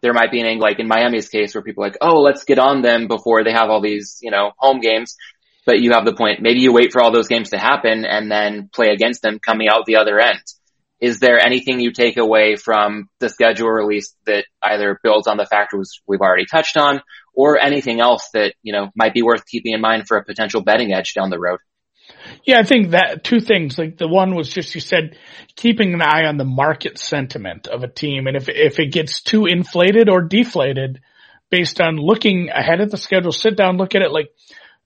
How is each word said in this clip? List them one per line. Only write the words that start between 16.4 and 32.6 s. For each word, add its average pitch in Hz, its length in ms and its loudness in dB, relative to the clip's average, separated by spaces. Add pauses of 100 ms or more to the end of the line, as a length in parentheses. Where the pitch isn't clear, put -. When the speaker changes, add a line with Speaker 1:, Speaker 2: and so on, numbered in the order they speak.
Speaker 1:
touched 160 280 -2
on 143 260 0 (320)
or 143 240 4
anything 135 420 0
else 120 320 2
that, 107 300 -2
you 107 100 -10
know, 101 220 -4
might 110 180 0
be 120 80 0
worth 117 240 2
keeping 113 280 -8
in 110 80 -4
mind 110 260 -2
for 110 100 0
a 101 80 -4
potential 104 380 -4
betting 107 300 0
edge 92 200 -4
down 95 160 -2
the 87 100 -6
road? 90 200 -4 (840)
Speaker 2:
Yeah, 254 160 4
I 226 40 6
think 214 260 2
that 170 340 0
two 240 160 2
things. 180 380 -2
Like, 160 220 -6
the 170 80 -4
one 185 260 2
was 160 160 -6
just, - 240 -10
you 160 80 -12
said, 160 340 -4 (400)
keeping 220 380 0
an 170 80 -2
eye 156 240 2
on 151 120 -2
the 139 60 -2
market 135 540 -2
sentiment 110 720 -8
of 120 160 -8
a 123 40 -6
team. 139 380 -6
And 131 100 -4
if, 131 140 -8
if 147 300 0
it 143 120 -2
gets 160 300 -4
too 214 240 0
inflated 180 640 2
or 185 120 4
deflated 139 800 -2 (500)
based 175 280 -2
on 165 180 0
looking 185 520 0
ahead 160 320 0